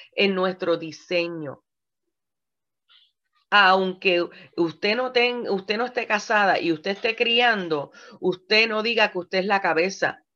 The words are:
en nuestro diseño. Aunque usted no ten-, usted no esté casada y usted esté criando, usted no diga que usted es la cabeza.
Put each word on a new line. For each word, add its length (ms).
en 220
nuestro 420
diseño. 840
Aunque 800
usted 400
no 160
ten-, 360
usted 280
no 80
esté 200
casada 540
y 140
usted 180
esté 240
criando, 760
usted 480
no 160
diga 280
que 80
usted 200
es 60
la 160
cabeza. 640